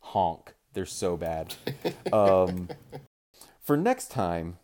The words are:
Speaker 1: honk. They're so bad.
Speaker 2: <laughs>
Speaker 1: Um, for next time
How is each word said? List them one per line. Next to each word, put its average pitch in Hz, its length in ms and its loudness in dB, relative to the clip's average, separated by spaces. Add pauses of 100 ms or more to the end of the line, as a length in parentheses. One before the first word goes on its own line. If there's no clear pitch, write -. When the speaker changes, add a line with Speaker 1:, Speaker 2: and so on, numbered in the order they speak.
Speaker 1:
honk. - 540 -4 (180)
They're 95 140 -4
so 87 300 -2
bad. 80 380 -6 (280)
Speaker 2:
<laughs> - 300 -4
Speaker 1:
Um, 92 560 4 (920)
for 147 160 2
next 240 340 0
time 87 540 -4